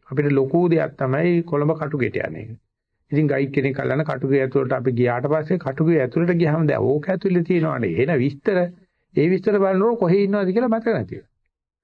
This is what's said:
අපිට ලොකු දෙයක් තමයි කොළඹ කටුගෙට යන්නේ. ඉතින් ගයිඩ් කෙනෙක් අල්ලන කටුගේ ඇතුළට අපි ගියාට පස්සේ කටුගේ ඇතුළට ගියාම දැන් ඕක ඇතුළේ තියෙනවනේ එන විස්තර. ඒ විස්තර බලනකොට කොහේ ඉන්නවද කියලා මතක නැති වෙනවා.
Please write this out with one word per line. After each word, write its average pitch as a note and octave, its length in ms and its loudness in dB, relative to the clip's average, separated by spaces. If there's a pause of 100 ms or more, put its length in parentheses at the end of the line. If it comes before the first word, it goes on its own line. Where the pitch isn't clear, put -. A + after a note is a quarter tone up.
අපිට C#3+ 280 -2
ලොකු C#3 360 2
දෙයක් D#3 280 0
තමයි D#3+ 480 0
කොළඹ D3+ 320 0
කටුගෙට D3 440 -4
යන්නේ. E2+ 280 -8 (640)
ඉතින් D3+ 160 2
ගයිඩ් C#3 260 0
කෙනෙක් C3+ 260 -2
අල්ලන C3+ 260 -2
කටුගේ C#3 380 0
ඇතුළට C3+ 300 0
අපි B2+ 200 0
ගියාට B2 340 0
පස්සේ D#3 320 0
කටුගේ D#3 420 0
ඇතුළට E3+ 340 0
ගියාම E3 320 2
දැන් C3 160 0
ඕක C#3 240 0
ඇතුළේ F#3 380 0
තියෙනවනේ C#3+ 560 0
එන D3 180 2
විස්තර. C#3+ 400 -2 (560)
ඒ D3 140 2
විස්තර F#3+ 280 0
බලනකොට G3 420 2
කොහේ F#3+ 240 2
ඉන්නවද G3+ 280 0
කියලා A#3 200 0
මතක A3 180 -2
නැති F3+ 260 -4
වෙනවා. - 180 -20 (520)